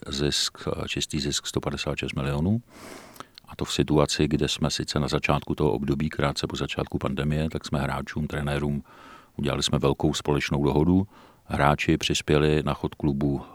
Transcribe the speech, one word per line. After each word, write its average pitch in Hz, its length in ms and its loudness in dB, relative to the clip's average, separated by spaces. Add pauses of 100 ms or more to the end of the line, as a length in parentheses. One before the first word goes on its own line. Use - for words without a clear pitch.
zisk, 71 500 -2 (100)
eh, - 200 -4
čistý - 320 -4
zisk - 280 -4
sto - 120 -2
padesát 71 380 -4
šest 69 180 -6
milionů. 73 460 0 (840)
A - 80 -18
to - 100 -4
v - 80 -6
situaci, 73 540 4
kde 73 200 2
jsme 73 240 0
sice - 280 -2
na 71 80 0
začátku 73 480 0
toho 73 160 2
období, 69 380 0
krátce - 380 -2
po - 80 -6
začátku - 420 -4
pandemie, 76 520 0
tak 78 160 -6
jsme 76 160 -2
hráčům, 69 460 -4
trenérům, 71 560 -2 (540)
udělali 69 260 -2
jsme - 160 2
velkou 69 340 2
společnou 71 500 0
dohodu. 80 440 4 (380)
Hráči 73 520 2
přispěli 76 680 2
na 73 100 0
chod - 220 -6
klubu, 69 460 0 (140)